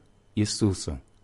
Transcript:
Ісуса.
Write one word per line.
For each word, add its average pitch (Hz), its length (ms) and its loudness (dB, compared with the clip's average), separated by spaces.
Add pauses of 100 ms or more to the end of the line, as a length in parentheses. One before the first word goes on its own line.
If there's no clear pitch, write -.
(340)
Ісуса. 101 640 0 (260)